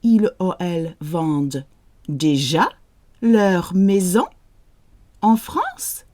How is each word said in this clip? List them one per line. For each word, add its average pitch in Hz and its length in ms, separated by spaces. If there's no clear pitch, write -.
Ils 220 360
ou 185 200
elles 165 400
vendent 151 640
déjà 147 640
leur 202 520
maison 196 520
en 220 140
France? - 800